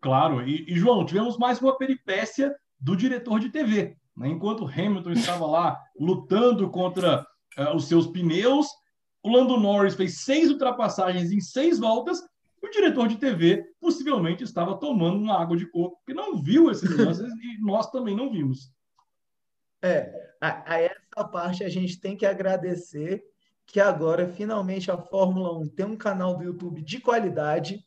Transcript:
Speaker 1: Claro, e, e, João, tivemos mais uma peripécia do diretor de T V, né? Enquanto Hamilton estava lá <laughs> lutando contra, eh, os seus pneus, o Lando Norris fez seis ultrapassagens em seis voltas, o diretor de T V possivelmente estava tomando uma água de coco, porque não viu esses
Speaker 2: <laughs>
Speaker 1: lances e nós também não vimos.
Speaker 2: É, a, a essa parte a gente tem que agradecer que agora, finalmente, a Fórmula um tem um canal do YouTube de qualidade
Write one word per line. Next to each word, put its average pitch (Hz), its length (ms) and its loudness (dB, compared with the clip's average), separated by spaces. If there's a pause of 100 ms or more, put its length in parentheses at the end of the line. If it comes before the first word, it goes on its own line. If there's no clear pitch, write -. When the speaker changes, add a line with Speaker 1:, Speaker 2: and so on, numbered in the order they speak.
Speaker 1:
Claro, 135 420 2
e, 151 260 -4
e, 175 80 -2
João, 202 300 4
tivemos 220 320 -2
mais 240 220 0
uma 262 180 2
peripécia 262 760 -2 (260)
do 151 160 0
diretor 240 420 0
de 233 120 -2
T 302 120 -4
V, 214 340 0 (200)
né? 123 120 -4
Enquanto 196 380 -4
Hamilton 175 460 -2
estava 170 340 0
lá 160 420 0
<laughs> - 100 -20
lutando 190 720 2
contra, 180 560 0 (300)
eh, 143 180 0
os 147 120 0
seus 165 200 6
pneus, 190 600 2 (560)
o 202 80 -2
Lando 254 280 6
Norris 202 360 4
fez - 300 -4
seis 285 260 4
ultrapassagens 190 800 0
em 202 100 0
seis 285 380 0
voltas, 233 420 0 (420)
o 415 80 -12
diretor 339 380 2
de 220 80 -2
T 269 180 0
V 170 280 4 (160)
possivelmente 254 640 0
estava 190 360 -4
tomando 202 400 0
uma 208 200 0
água 170 160 0
de 170 160 -2
coco, 175 280 -4
porque - 160 -12
não 339 280 -4
viu 262 280 6
esses - 180 -2
Speaker 2:
<laughs> 160 80 0
Speaker 1:
lances 202 340 2
e 226 300 -10
nós 214 300 0
também 233 260 -4
não 262 140 -4
vimos. 139 420 -4 (1120)
Speaker 2:
É, 175 280 0 (300)
a, 156 340 -4
a 165 60 2
essa 185 500 -4
parte 180 320 -6
a 190 60 -4
gente 185 320 -4
tem 202 160 -8
que 202 80 -4
agradecer 185 1000 -2 (440)
que - 140 -2
agora, 175 480 2
finalmente, 190 600 -6
a 175 60 0
Fórmula 185 600 -2
um 156 100 -6
tem 190 180 -4
um 220 100 -6
canal 185 400 -2
do 175 80 -8
YouTube 175 380 -8
de 170 180 -10
qualidade 175 880 -2